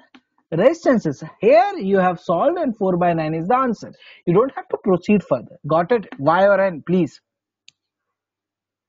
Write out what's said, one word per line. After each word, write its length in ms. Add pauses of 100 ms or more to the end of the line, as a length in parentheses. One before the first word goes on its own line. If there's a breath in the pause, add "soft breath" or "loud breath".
(520)
resistances. 720 (160)
Here 380
you 200
have 220
solved 400
and 180
four 200
by 160
nine 200
is 140
the 100
answer. 340 (360 loud breath)
You 80
don't 200
have 120
to 160
proceed 400
further. 340 (100)
Got 240
it? 140 (140)
Y 260
or 160
N, 240
please. 340 (1700)